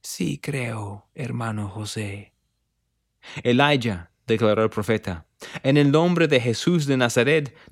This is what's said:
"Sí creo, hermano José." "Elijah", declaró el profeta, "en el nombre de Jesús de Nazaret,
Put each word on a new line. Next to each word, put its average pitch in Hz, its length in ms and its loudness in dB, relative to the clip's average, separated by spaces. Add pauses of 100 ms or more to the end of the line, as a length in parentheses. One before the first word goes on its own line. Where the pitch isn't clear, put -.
"Sí 151 400 -6
creo, 113 720 -8
hermano 113 540 -6
José." 104 640 -10 (1080)
"Elijah", 123 680 2 (140)
declaró 110 380 2
el 110 60 2
profeta, 107 580 -4 (360)
"en 135 120 4
el 143 160 6
nombre 165 380 4
de 135 100 4
Jesús 139 460 0
de 139 100 2
Nazaret, 127 580 2 (180)